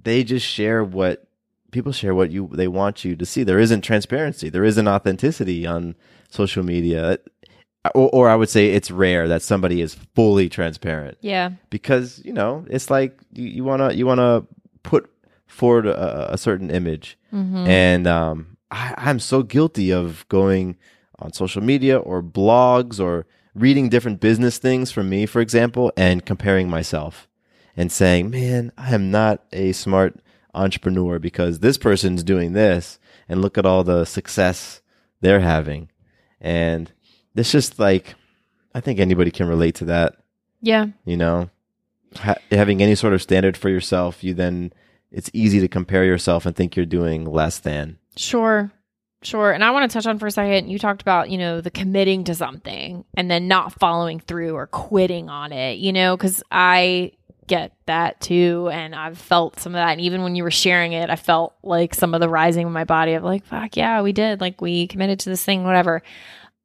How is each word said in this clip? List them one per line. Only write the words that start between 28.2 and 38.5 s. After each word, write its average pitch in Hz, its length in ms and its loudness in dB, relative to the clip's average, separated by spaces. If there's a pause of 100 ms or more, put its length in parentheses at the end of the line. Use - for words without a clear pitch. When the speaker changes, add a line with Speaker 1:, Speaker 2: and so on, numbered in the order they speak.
Speaker 1:
"Man, 123 460 -2
I 131 180 -4
am 98 180 0
not 107 400 2
a 95 200 -2
smart 95 460 0 (360)
entrepreneur 90 640 -2
because 85 400 -2
this 131 180 4
person's 92 460 0
doing 87 300 0
this 98 440 2 (300)
and 92 140 -2
look 101 160 -2
at 95 80 2
all 92 180 4
the 87 220 2
success - 720 -4 (400)
they're 95 200 6
having." 80 480 -2 (520)
And 82 500 -2 (460)
it's 117 160 0
just - 260 0
like, 98 380 2 (580)